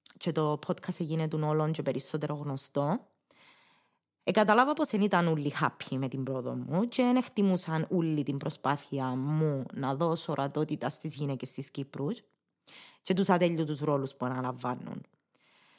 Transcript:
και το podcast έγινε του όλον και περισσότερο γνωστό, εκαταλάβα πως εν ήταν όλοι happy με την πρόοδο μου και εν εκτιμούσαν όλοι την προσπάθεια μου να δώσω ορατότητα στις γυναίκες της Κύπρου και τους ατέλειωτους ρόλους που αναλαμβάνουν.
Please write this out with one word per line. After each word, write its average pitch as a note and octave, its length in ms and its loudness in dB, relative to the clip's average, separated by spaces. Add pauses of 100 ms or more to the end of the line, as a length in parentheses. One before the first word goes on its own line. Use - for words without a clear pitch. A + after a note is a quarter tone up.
(180)
και E3+ 140 -4
το D3+ 340 2
podcast - 340 -4
έγινε D#3+ 280 -2
του D#3 140 -2
όλον D3+ 300 2
και D#3 100 -4
περισσότερο D3 520 -4
γνωστό, C#3+ 720 -2 (1160)
εκαταλάβα G#3+ 500 6
πως D4+ 180 0
εν G#3 100 0
ήταν F#3 260 4
όλοι D3+ 340 0
happy - 360 -2
με C3 120 -2
την C3+ 140 -4
πρόοδο B2+ 320 -4
μου C3 300 -2
και A#3+ 180 0
εν B3 140 4
εκτιμούσαν F#3 720 2
όλοι D#3+ 320 2
την C#3+ 140 -2
προσπάθεια C#3 720 -2
μου C#3 640 0
να C3+ 220 -2
δώσω E3 380 -2
ορατότητα D3 560 -2
στις D3+ 260 -8
γυναίκες C#3 380 -4
της - 180 -8
Κύπρου C#3 360 -6 (960)
και - 120 2
τους F3+ 140 2
ατέλειωτους E3 520 4
ρόλους C#3+ 340 0
που B2+ 120 -4
αναλαμβάνουν. B2+ 760 -4 (760)